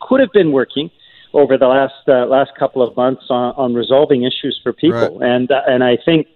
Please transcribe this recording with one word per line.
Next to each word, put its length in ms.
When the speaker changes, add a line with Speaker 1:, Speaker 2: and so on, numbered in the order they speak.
Speaker 1:
could 200
have 120
been 200
working 400
over 260
the 80
last, 400
uh, 200
last 300
couple 260
of 140
months 340
on, 260
on 180
resolving 480
issues 400
for 100
people. 460
Speaker 2:
Right. 100
Speaker 1:
And, 220
uh, 160
and 160
I 220
think 320